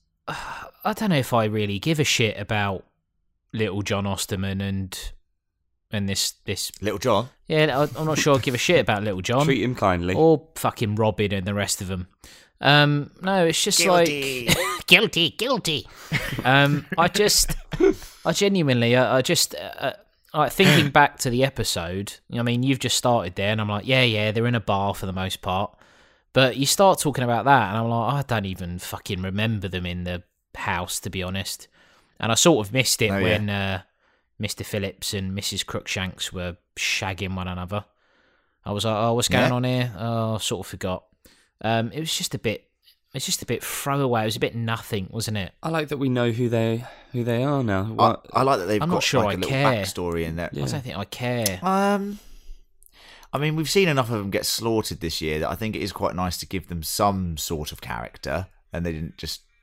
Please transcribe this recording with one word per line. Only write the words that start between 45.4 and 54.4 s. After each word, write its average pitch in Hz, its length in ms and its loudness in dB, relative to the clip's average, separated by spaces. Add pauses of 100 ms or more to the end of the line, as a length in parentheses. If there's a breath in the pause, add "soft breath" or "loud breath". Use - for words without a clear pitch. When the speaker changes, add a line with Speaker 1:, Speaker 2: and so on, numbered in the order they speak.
Speaker 3:
I 160 60 -6
like 160 200 -2
that 143 100 -4
we 135 100 0
know 120 220 2
who 117 180 0
they, 113 360 0 (280 loud breath)
who 123 120 -4
they 120 200 0
are 139 180 0
now. 98 200 0
Speaker 2:
I, 110 100 -4
Speaker 3:
What 110 400 2
Speaker 2:
I 117 100 2
like 135 180 4
that 87 60 -4
they've 104 160 2
Speaker 1:
I'm 156 60 0
Speaker 2:
got, 185 80 0
Speaker 1:
not - 60 0
sure 120 220 2
Speaker 2:
like, 101 60 0
Speaker 1:
I - 40 0
Speaker 2:
a - 20 -2
little 92 140 -2
Speaker 1:
care. 135 160 2 (180)
Speaker 2:
backstory 85 400 -4
in 82 120 -4
there. 85 160 -6
Speaker 3:
Yeah. - 120 -6
Speaker 1:
I - 40 -2
don't 143 140 -6
think 120 140 -10
I 101 80 -6
care. 117 580 -4
Speaker 2:
Um, 202 560 0 (1120 loud breath)
I 135 60 -4
mean, 151 180 -2
we've 156 140 -2
seen 196 180 4
enough 131 220 2
of 113 80 0
them 101 120 -4
get 101 140 -2